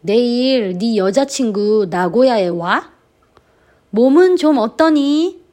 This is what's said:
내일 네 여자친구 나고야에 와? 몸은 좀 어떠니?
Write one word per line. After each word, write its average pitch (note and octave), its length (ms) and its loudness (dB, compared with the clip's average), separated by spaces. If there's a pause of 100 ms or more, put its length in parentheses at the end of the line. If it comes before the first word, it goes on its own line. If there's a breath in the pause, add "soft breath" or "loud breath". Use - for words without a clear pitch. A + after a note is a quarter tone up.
내일 A#3+ 760 -2
네 A3 200 -2
여자친구 G#3 920 0
나고야에 F#3 600 0
와? F3 420 -4 (1000 soft breath)
몸은 C#4+ 440 4
좀 D4+ 220 0
어떠니? D4+ 840 0 (120)